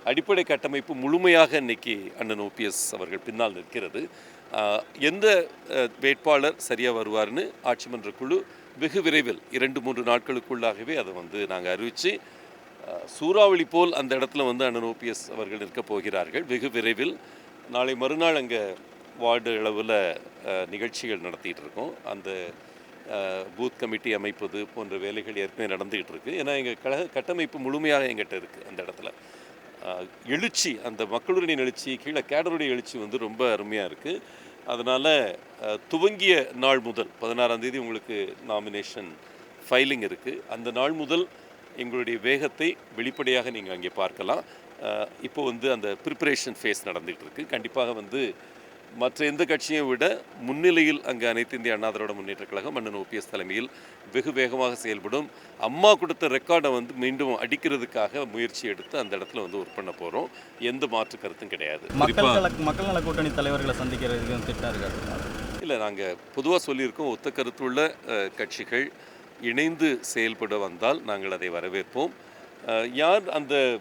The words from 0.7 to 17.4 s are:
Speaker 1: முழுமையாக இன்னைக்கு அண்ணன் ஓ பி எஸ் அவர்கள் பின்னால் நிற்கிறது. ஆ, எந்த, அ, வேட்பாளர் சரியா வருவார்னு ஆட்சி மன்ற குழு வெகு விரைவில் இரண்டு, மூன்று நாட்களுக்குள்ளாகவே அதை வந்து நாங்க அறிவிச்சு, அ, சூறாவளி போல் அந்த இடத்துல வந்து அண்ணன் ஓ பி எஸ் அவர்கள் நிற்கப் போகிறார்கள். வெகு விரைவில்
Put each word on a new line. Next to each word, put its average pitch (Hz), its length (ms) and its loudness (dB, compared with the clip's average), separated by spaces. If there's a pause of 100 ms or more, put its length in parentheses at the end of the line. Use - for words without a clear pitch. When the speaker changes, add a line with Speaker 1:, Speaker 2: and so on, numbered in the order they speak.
Speaker 1:
முழுமையாக 160 600 8
இன்னைக்கு 117 640 -2
அண்ணன் 110 200 -4
ஓ 101 180 -4
பி 113 80 -4
எஸ் - 300 -2
அவர்கள் 92 240 -8
பின்னால் 110 340 -2
நிற்கிறது. 98 560 -8 (460)
ஆ, 104 280 2 (160)
எந்த, 180 500 6 (220)
அ, 127 180 2 (120)
வேட்பாளர் 139 560 4
சரியா 120 360 0
வருவார்னு 110 580 0 (120)
ஆட்சி 120 280 0
மன்ற 104 200 -8
குழு 151 360 -2 (320)
வெகு 160 240 0
விரைவில் 147 480 2
இரண்டு, 131 300 0
மூன்று 123 220 -2
நாட்களுக்குள்ளாகவே 117 920 0
அதை 95 160 -4
வந்து 90 340 -4
நாங்க 90 300 -2
அறிவிச்சு, 120 420 -2 (720)
அ, 87 160 -8
சூறாவளி 185 600 6
போல் 170 280 6
அந்த 131 240 0
இடத்துல 135 300 2
வந்து 123 180 2
அண்ணன் 117 180 2
ஓ 113 160 -2
பி 120 80 -8
எஸ் - 240 -6
அவர்கள் 107 280 -6
நிற்கப் 98 280 -6
போகிறார்கள். 98 580 -2
வெகு 123 260 -2
விரைவில் 113 480 0 (520)